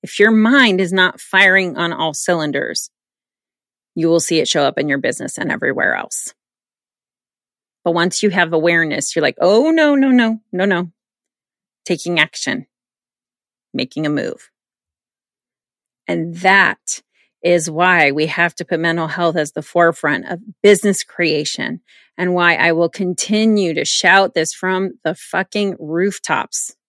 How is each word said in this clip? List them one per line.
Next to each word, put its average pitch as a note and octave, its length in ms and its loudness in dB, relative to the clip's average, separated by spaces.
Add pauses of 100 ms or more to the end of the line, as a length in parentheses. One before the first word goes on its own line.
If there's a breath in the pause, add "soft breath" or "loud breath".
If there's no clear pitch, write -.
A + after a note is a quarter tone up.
If - 160 -12
your G#3+ 120 6
mind A3 480 4
is F#3 140 -2
not F#3 260 0
firing F#3 580 2
on E3+ 140 -2
all D#3+ 220 -4
cylinders, - 800 -4 (1040)
you E3 120 0
will E3 120 4
see E3 200 0
it - 80 0
show D3 160 0
up C3+ 140 -2
in D3 100 -2
your C#3 120 0
business - 380 -6
and - 140 -4
everywhere - 440 -2
else. - 380 -10 (1500)
But E3+ 100 0
once E3+ 280 0
you G#3+ 80 2
have F3 240 0
awareness, D#3+ 600 0
you're D#3 80 0
like, C#3+ 180 -2
"Oh, A3+ 300 4
no, D4+ 240 4
no, C4+ 160 2
no, A3+ 300 2 (100)
no, F#3 140 -2
no." F3+ 260 -2 (960)
Taking F3 340 -2
action, - 480 -2 (1040)
making D#3 320 -6
a D3 40 -2
move. - 420 -6 (1600)
And E3+ 300 -6
that F#3+ 640 0 (440)
is F3 240 2
why E3 420 2
we D3+ 140 0
have E3+ 300 -2
to E3+ 100 -10
put E3 140 -4
mental E3 280 -2
health E3+ 280 -2
as D3+ 160 -2
the D3+ 100 -8
forefront D#3+ 640 0
of F3 140 -8 (240)
business G3+ 400 4
creation, - 760 -4 (380 soft breath)
and F3+ 160 -2
why F3 220 4
I E3 160 2
will E3 180 0
continue G3+ 840 0
to - 100 -4
shout F#3+ 480 4
this D#3+ 180 -2
from F#3 420 -4 (100)
the D#3+ 100 -2
fucking F#3+ 640 -6
rooftops. - 1000 -4 (140)